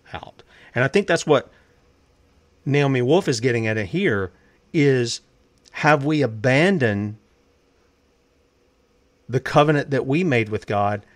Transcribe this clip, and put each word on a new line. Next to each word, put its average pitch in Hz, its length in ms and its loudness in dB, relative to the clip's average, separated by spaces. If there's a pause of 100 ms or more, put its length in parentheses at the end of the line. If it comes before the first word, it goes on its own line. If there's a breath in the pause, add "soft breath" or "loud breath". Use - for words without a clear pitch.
(120)
out? - 300 -16 (320 soft breath)
And 120 100 0
I 131 40 0
think 202 180 0
that's 165 200 0
what 143 240 2 (1120 soft breath)
Naomi 139 380 0
Wolf 165 260 2
is 120 120 -2
getting 117 260 -2
at 110 100 -2
it 107 100 -4
here, 110 460 -2 (400 soft breath)
is 135 480 0 (520)
have 147 320 2
we 151 180 0
abandoned 117 920 0 (2000)
the 123 120 -2
covenant 147 500 2
that 160 160 -2
we 143 180 0
made 120 240 0
with 104 180 -8
God 104 380 -2 (120)